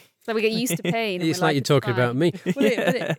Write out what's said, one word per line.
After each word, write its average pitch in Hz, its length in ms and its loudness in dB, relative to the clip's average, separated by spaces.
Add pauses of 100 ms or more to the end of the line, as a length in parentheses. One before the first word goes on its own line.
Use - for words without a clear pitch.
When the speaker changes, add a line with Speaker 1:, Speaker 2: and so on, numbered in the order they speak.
(240)
Speaker 1:
So 226 120 -4
we 226 60 0
get 220 100 2
used 220 260 -2
to - 60 -8
Speaker 2:
<laughs> 170 80 0
Speaker 1:
pain 208 300 -2
and 165 80 0
Speaker 3:
It's 165 100 -2
Speaker 1:
we're 180 40 -4
Speaker 3:
like 160 60 4
Speaker 1:
like, 151 60 2
Speaker 3:
you're 139 60 0
Speaker 1:
"It's - 80 -4
Speaker 3:
talking 127 260 2
Speaker 1:
fine." 127 80 2
Speaker 3:
about 120 120 0
me. 170 220 2
Speaker 1:
<laughs> - 80 -18
Speaker 3:
But 180 100 -2 (100)
it, 220 200 2
but 175 100 2
it, 233 60 -4
Speaker 2:
Yeah. 151 180 -4